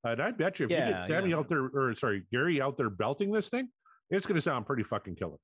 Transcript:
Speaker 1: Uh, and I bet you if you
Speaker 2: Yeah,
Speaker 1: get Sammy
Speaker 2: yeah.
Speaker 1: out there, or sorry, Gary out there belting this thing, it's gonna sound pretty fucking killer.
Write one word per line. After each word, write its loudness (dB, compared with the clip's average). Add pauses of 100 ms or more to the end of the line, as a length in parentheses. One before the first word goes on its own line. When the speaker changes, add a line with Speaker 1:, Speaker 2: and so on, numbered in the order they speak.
Speaker 1:
Uh, 0
and 0
I 0
bet 0
you 2
if -2
you 2
Speaker 2:
Yeah, 2
Speaker 1:
get -2
Sammy 0
Speaker 2:
yeah. 2
Speaker 1:
out -2
there, 2
or 2
sorry, 0
Gary 2
out 0
there 0
belting 0
this 0
thing, -2 (420)
it's 0
gonna 2
sound 0
pretty 0
fucking -4
killer. -6